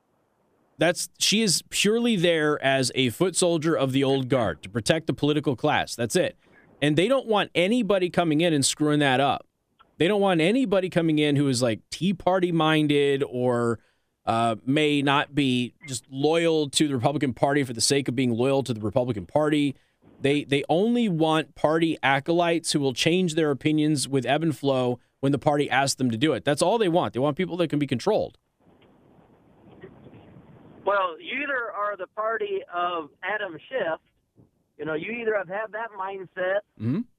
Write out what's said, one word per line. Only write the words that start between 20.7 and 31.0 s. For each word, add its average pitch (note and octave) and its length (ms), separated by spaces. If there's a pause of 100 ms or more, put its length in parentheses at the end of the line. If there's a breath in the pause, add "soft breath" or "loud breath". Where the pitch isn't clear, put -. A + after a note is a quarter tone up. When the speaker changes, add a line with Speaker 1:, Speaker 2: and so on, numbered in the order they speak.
Speaker 1:
want D#3+ 460
party D#3+ 480
acolytes E3+ 680
who D#3 80
will C3+ 120
change E3+ 440
their D#3 140
opinions D3+ 560
with C3 200
ebb D3 160
and D#3+ 140
flow B2+ 440 (200)
when C#3 120
the C3 60
party D3 320
asks C3+ 240
them B2+ 160
to A2+ 80
do D3+ 160
it. G#2 100
That's D3 160
all F3+ 160
they A3 120
want. D#3+ 260
They A#2 60
want C#3+ 160
people F3 200
that F3 140
can D3 80
be C#3+ 80
controlled. C3+ 500 (2500)
Speaker 2:
Well, F#3 360